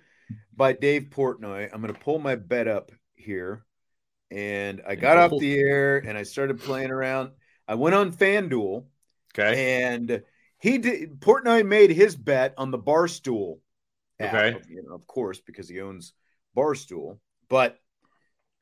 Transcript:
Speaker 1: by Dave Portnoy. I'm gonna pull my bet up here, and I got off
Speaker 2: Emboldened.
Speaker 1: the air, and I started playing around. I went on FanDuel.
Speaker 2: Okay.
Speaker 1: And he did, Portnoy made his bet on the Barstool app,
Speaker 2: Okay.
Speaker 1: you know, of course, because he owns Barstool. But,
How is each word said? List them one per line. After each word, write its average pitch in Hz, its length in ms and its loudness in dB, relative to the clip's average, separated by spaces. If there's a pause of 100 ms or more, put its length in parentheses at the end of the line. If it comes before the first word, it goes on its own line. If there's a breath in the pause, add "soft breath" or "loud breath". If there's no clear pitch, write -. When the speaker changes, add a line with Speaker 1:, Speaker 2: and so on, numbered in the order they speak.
(540 loud breath)
Speaker 1:
by 135 200 4
Dave 143 340 0
Portnoy. 107 640 -6
I'm 107 80 -12
gonna 107 140 -8
pull 151 240 -4
my 139 160 -2
bet 117 340 -2
up 104 240 -4 (220)
here, 98 500 -10 (680)
and 101 560 -6
I 98 100 -6
got 135 200 6
off 170 160 6
Speaker 2:
Emboldened. 143 180 -2
Speaker 1:
the 143 100 0
air, 139 360 2
and 113 220 -6
I 104 60 -8
started 139 360 -6
playing 131 300 -6
around. 131 400 -4 (360)
I 110 100 -4
went 156 180 2
on 196 180 2
FanDuel. 147 720 0 (520)
Speaker 2:
Okay. 127 460 2
Speaker 1:
And 120 400 -4 (360)
he 240 180 2
did, 165 440 -4
Portnoy 233 460 2
made 202 240 8
his 180 240 4
bet 135 440 0
on 131 120 -4
the 127 80 -4
Barstool 123 800 -2 (600)
app, 104 120 -4
Speaker 2:
Okay. 110 240 2 (120)
Speaker 1:
you 85 180 -18
know, 82 80 -18
of 87 140 -20
course, 95 320 -6
because 92 280 -20
he 90 120 -12
owns 95 320 -16 (440)
Barstool. 104 640 -4 (300)
But, 127 280 2 (840)